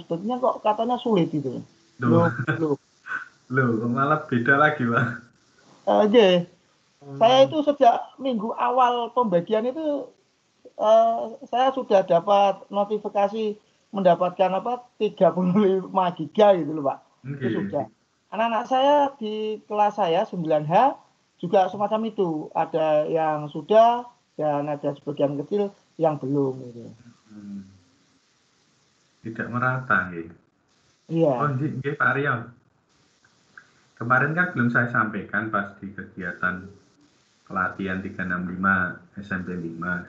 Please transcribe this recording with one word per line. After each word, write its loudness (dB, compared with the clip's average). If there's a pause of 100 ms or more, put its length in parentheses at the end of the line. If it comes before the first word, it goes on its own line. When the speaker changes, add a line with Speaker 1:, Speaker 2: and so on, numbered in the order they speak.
Speaker 1:
sebagainya -4
kok -2
katanya -2
sulit 2
gitu. -4 (400)
Speaker 2:
Loh. 4
Speaker 1:
Loh, - (320)
loh. 0 (400)
Speaker 2:
<laughs> -12
Loh, 2 (120)
kok -2
malah 0
beda 2
lagi, 2
Pak? 0 (800)
Speaker 1:
Eh, 4
nggih. 8 (680)
Speaker 2:
Hmm. -12
Speaker 1:
Saya 6 (100)
itu -2
sejak 4 (240)
minggu -4
awal 0
pembagian 0
itu, -4 (640)
eh, 4 (280)
saya 2
sudah 2
dapat 2
notifikasi -2 (360)
mendapatkan 2
apa, -6 (120)
tiga 2
puluh 0 (300)
lima -2
giga 4
gitu -4
loh, -2
Pak. -14 (300)
Itu -8
Speaker 2:
Oke. -2
Speaker 1:
sudah. -4 (480)
Anak-anak -2
saya 2 (260)
di -6
kelas 0
saya 2
sembilan -2
H 0 (640)
juga 2
semacam -2
itu. -4
Ada 0
yang -2
sudah 4 (240)
dan -2
ada -6
sebagian -4
kecil -2 (320)
yang 2
belum -2 (160)
gitu. -18 (400)
Speaker 2:
Hmm. -14 (1500)
Tidak -10
merata, -2
nggih? -12 (840)
Speaker 1:
Iya. 4
Speaker 2:
Oh, 0
nggih, -4
nggih, -6
Pak 0
Aryo. -2 (1600)
Kemarin 0
kan -2
belum 0
saya 0
sampaikan -4
pas -6
di -14
kegiatan -8 (800)
pelatihan -4
tiga -10
enam -6
lima 0 (240)
S -16
M -6
P -8
lima, -8